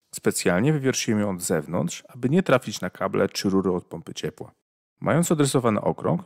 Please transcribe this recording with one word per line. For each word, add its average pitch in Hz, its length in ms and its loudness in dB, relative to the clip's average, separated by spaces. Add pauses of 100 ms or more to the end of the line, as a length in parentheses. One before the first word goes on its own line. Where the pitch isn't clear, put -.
(160)
Specjalnie 98 580 2
wywierciłem 123 480 0
ją 104 80 0
od 90 120 -6
zewnątrz, 82 680 -2
aby 127 220 -4
nie 180 140 2
trafić 123 380 0
na 90 80 -6
kable 98 400 -2
czy - 200 -2
rury 95 220 2
od 90 140 -4
pompy - 280 -14
ciepła. - 380 -10 (480)
Mając 160 320 2
odrysowany 135 500 2
okrąg, 139 440 0